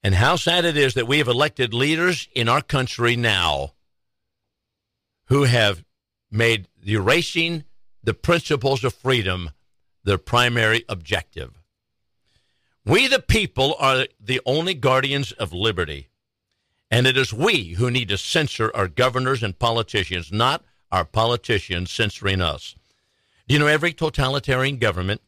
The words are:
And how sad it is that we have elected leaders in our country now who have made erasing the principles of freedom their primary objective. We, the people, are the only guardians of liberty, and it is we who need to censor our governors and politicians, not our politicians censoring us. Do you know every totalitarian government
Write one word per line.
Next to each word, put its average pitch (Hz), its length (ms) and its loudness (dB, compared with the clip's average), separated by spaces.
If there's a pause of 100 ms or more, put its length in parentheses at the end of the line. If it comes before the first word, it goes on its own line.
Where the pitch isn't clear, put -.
And 95 120 4
how 131 200 4
sad 170 300 0
it 160 100 0
is 139 200 2
that 120 120 -2
we 143 120 2
have 127 100 0
elected 123 440 0
leaders 160 640 0
in 117 140 0
our 139 120 2
country 120 540 -2
now 87 560 0 (1600)
who 139 160 2
have 107 400 2 (460)
made 110 380 2 (200)
erasing 156 760 0 (400)
the 107 100 -2
principles 135 680 0
of 127 100 -2
freedom 92 560 -2 (540)
their 98 160 0
primary 120 680 0
objective. 85 760 -8 (1200)
We, 240 220 2
the 254 120 2
people, 147 600 0
are 135 260 2 (180)
the 127 220 -2
only 160 300 -2
guardians 135 560 0
of 92 200 -8
liberty, 85 580 -4 (840)
and 123 160 4
it 131 100 2
is 127 160 0
we 135 400 0
who 120 160 0
need 123 200 -4
to 98 80 -2
censor 131 580 -2
our 98 120 0
governors 127 540 0
and 98 160 -4
politicians, 104 720 -2
not 123 320 0 (280)
our 92 120 0
politicians 107 840 -2
censoring 98 520 -2
us. 80 340 -4 (720)
Do 135 60 2
you 147 60 4
know 147 60 4
every 151 280 2
totalitarian 135 840 -2
government 98 500 -2